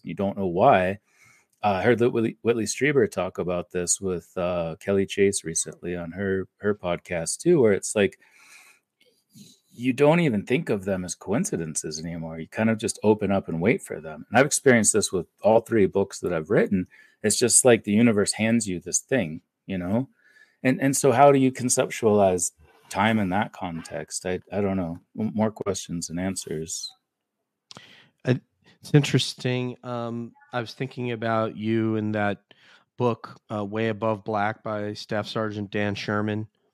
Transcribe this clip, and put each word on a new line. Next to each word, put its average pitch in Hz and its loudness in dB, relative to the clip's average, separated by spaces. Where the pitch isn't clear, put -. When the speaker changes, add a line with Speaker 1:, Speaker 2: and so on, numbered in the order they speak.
Speaker 1:
You 87 -8
don't 98 -4
know 98 -2
why. 95 4
Uh, 101 2
I - -2
heard 113 4
that 123 2
Whitley, 120 -2
Whitley 113 0
Strieber 127 0
talk 90 -4
about 87 -4
this 87 -2
with, 92 -6
uh, 87 -4
Kelly 98 0
Chase 98 0
recently 85 -6
on 85 -8
her, 95 -4
her 104 0
podcast 85 -6
too, 170 4
where 110 6
it's - -4
like, 98 2
you 127 0
don't 147 4
even 110 2
think 147 0
of 101 -2
them 95 -2
as 87 -8
coincidences 82 -4
anymore. 82 -8
You 80 -10
kind 110 0
of 110 0
just - -4
open 104 4
up 95 0
and 82 -4
wait 120 2
for 82 -10
them. 78 -14
And - 2
I've 143 6
experienced 117 4
this 104 0
with 87 -4
all 110 6
three 113 2
books 98 -2
that 87 -2
I've 80 -4
written. 104 0
It's 107 0
just - 4
like 113 6
the 104 -2
universe 104 4
hands 110 0
you 90 -4
this 85 -4
thing, 87 -4
you 95 -6
know? 101 -2
And, 127 2
and 135 2
so 139 4
how 139 8
do 139 6
you 131 4
conceptualize 104 2
time 110 2
in 95 0
that 101 -2
context? 82 -10
I, 92 -4
I 98 -2
don't 95 0
know. 85 -4
M-, 110 -4
more 107 0
questions 87 -8
and 82 -8
answers. 82 -8
Speaker 2:
Uh, 127 2
it's - 2
interesting. 127 0
Um, 117 -8
I 123 -4
was 113 -8
thinking 123 -6
about 113 -2
you 110 0
in 107 -2
that 104 -2
book, - -2
uh, 104 -4
Way 110 -2
Above 107 -2
Black 107 -4
by 107 -6
Staff 107 -6
Sergeant 104 -6
Dan 104 -2
Sherman, 107 -4